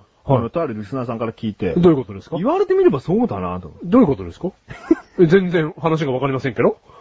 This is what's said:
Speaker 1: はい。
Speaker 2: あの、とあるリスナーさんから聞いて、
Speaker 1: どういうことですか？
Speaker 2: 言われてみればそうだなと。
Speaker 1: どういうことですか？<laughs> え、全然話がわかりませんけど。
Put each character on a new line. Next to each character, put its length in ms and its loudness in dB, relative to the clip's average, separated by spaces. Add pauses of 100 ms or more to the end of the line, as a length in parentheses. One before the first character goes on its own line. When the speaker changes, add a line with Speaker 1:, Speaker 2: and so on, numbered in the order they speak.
(240)
Speaker 1:
は 120 2
い。 20 4
Speaker 2:
あ 40 0
の、 80 -6
と 120 -4
あ 60 -2
る 80 -8
リ 100 -10
ス 100 -10
ナ 80 -6
ー 40 -6
さ 60 -8
ん 60 -10
か 60 -4
ら 60 -4
聞 180 -8
い 40 -4
て、 200 -4
Speaker 1:
ど 160 6
う 40 8
い 20 4
う 20 2
こ 80 -4
と 80 -14
で 80 -14
す 80 -20
か？ 80 -6
Speaker 2:
言 80 -4
わ 140 0
れ 80 0
て 80 0
み 80 4
れ 80 6
ば 80 -2
そ 160 -4
う 120 2
だ 120 -6
な 200 -6
と。 120 -14 (120)
Speaker 1:
ど 140 2
う 40 8
い 20 6
う 40 4
こ 80 0
と 80 -8
で 80 -10
す 80 -20
か？ 100 -8 (360)
<laughs> 340 -2
え、 60 6
全 240 4
然 300 -2
話 260 0
が 60 -2
わ 80 -2
か 80 0
り 60 -2
ま 60 -4
せ 120 -4
ん 20 -16
け 80 -2
ど。 160 2 (240)